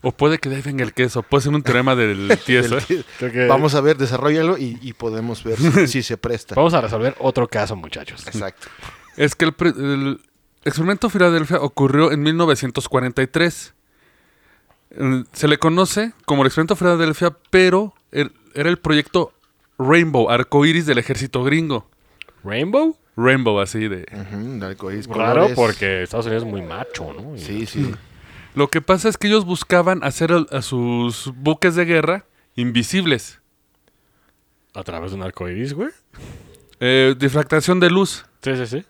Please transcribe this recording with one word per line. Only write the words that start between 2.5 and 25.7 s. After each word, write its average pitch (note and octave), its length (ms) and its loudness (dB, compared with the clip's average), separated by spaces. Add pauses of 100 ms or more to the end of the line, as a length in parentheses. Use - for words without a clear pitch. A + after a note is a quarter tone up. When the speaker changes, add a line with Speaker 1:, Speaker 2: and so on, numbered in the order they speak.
Speaker 2:
Del - 80 0
Speaker 1:
¿eh? - 20 -14
Speaker 2:
tie-, F3 180 -2 (140)
Speaker 3:
Creo B2+ 140 -6
que B2 140 2
Speaker 2:
vamos C3+ 280 4
a D3 60 4
ver, D3 160 4
desarrollalo D3 600 0
y, A#2+ 240 -6
y B2 120 -12
podemos A2+ 500 -6
ver A2+ 160 -4
si, D#3+ 280 4
Speaker 1:
<laughs> - 20 -2
Speaker 2:
si B2 140 -2
se A2+ 140 -6
presta. A#2 380 -6
Speaker 3:
Vamos E3 200 4
a D3+ 60 4
resolver A2+ 380 -2
otro C4 300 0
caso, G#3 260 -4
muchachos. - 520 -14
Speaker 2:
Exacto. - 420 -10 (480)
Speaker 1:
Es C#3+ 180 0
que - 120 2
el D#3+ 80 0
pre-, F3 160 0
el C#3 500 -4 (440)
experimento F3+ 460 -2
Filadelfia E3+ 500 2
ocurrió C#3 520 2
en D3 100 0
mil D#3 140 2
novecientos C#3+ 520 0
cuarenta B2+ 340 0
y C3 40 0
tres. - 480 -2 (1160)
Eh, C3 420 -2
se - 160 0
le D3 100 4
conoce F#3+ 540 0 (120)
como C#3 180 2
el C3 40 6
experimento D#3+ 300 0
Filadelfia, E3+ 600 0 (140)
pero F#3 440 4 (180)
el, C#3 200 -2 (220)
era D3 140 -2
el F3 100 0
proyecto D3+ 540 0 (480)
Rainbow, C#3+ 500 4
arcoíris D3 560 2
del C3+ 120 2
ejército B2+ 440 -4
gringo. C#3+ 480 -2 (540)
Speaker 3:
¿Rainbow? G#3 520 0 (200)
Speaker 1:
Rainbow, A#2+ 420 2
así G#2+ 300 -4
de F#2 240 -8
Speaker 2:
Ujú, G#2 480 -10
de F#2+ 60 -8
arcoíris, G2 420 -10
Speaker 3:
Raro, A2+ 240 0 (180)
Speaker 2:
colores. B2 60 -2
Speaker 3:
porque G2 480 0